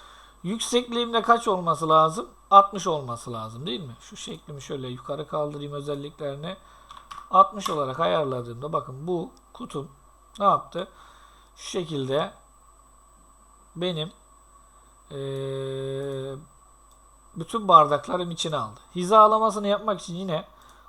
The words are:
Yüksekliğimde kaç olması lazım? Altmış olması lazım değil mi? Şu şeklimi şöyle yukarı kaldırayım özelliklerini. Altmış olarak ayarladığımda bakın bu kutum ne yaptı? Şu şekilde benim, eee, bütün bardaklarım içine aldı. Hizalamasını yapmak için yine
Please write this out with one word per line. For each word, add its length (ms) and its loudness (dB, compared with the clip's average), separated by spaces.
Yüksekliğimde 800 -2
kaç 260 2
olması 400 0
lazım? 400 4
Altmış 360 6
olması 460 -4
lazım 340 -10
değil 140 -6
mi? 200 -14
Şu 160 -20
şeklimi 460 -12
şöyle 260 -8
yukarı 380 -8
kaldırayım 460 -6
özelliklerini. 840 -8
Altmış 400 4
olarak 300 -2
ayarladığımda 720 -2
bakın 340 -6
bu 240 -4
kutum 360 -10
ne 60 0
yaptı? 440 2
Şu 140 -14
şekilde 640 -2
benim, 360 -4
eee, 1300 -6
bütün 320 -4
bardaklarım 640 6
içine 260 -4
aldı. 240 -6
Hizalamasını 760 6
yapmak 320 0
için 140 -12
yine 340 -6